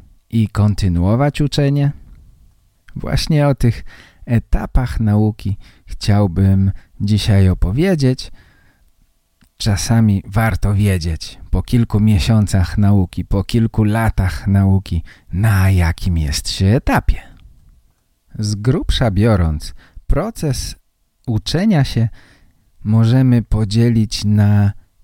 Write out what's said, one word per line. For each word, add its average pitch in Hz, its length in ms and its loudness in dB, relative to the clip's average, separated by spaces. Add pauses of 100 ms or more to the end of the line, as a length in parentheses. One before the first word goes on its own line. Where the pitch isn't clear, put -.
(300)
i 113 180 0
kontynuować 101 920 0
uczenie. 143 500 0 (1040)
Właśnie - 520 -2
o 139 80 2
tych - 280 0 (420)
etapach - 760 -2
nauki 107 580 0 (280)
chciałbym 98 840 2 (300)
dzisiaj 101 480 2
opowiedzieć. 131 800 0 (1300)
Czasami 107 680 0
warto 104 480 -2
wiedzieć – 92 640 -2 (100)
po 90 140 -2
kilku 113 360 0
miesiącach 104 800 2
nauki, 101 480 0
po 95 180 -2
kilku 113 400 0
latach 107 640 -2
nauki, 95 560 0 (300)
na 95 360 2
jakim 87 480 0
jest 76 320 -4
się - 160 -2
etapie. 139 560 0 (1160)
Z 107 160 -2
grubsza 123 560 0
biorąc, 90 640 0 (340)
proces 160 680 -4 (520)
uczenia 151 560 0
się 117 260 -2 (760)
możemy 117 580 4
podzielić 110 840 0
na 104 460 4 (320)